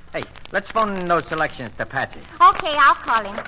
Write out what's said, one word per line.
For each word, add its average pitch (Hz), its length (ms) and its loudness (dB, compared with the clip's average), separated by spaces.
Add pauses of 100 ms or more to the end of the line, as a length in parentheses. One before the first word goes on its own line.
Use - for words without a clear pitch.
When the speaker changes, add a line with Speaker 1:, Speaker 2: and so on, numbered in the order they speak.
(140)
Speaker 1:
Hey, 156 100 -6 (280)
let's 202 180 0
phone 214 240 0 (140)
those 170 180 2
selections 156 540 -4
to 113 80 -4
Patsy. - 320 -6 (200)
Speaker 2:
Okay, 349 380 4
I'll 294 180 6
call 226 300 -2
him. 202 220 -10